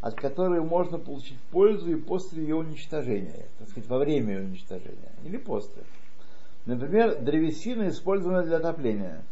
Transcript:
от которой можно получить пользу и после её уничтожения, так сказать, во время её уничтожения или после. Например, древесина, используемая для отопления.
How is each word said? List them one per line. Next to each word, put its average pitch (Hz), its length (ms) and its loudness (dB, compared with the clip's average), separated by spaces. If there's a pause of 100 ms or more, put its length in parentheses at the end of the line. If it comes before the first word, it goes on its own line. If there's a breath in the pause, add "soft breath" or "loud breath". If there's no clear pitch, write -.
от 113 140 0
которой 170 460 0
можно 170 380 0
получить 135 400 -2 (100)
пользу 190 420 4
и 156 40 2
после 160 480 -2
её 151 160 2
уничтожения, 147 840 -2 (120)
так 110 120 -4
сказать, 107 200 -4
во 127 80 2
время 135 380 2
её 98 100 0
уничтожения - 680 -2 (120)
или 175 140 -2
после. 147 440 -2 (840 loud breath)
Например, 151 520 2
древесина, 160 680 0
используемая 185 540 2
для 165 140 2
отопления. 113 760 0